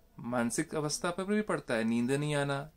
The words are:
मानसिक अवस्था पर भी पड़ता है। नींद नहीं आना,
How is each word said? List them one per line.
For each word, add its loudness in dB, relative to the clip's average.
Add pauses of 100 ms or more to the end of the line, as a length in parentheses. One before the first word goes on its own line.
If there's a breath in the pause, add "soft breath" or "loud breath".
(200)
मानसिक -2
अवस्था -2
पर -4
भी 2
पड़ता -2
है। 2
नींद 2
नहीं 2
आना, -2